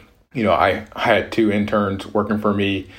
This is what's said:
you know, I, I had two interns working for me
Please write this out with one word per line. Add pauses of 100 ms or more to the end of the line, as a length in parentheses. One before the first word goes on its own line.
(340)
you
know,
I,
I
had
two
interns
working
for
me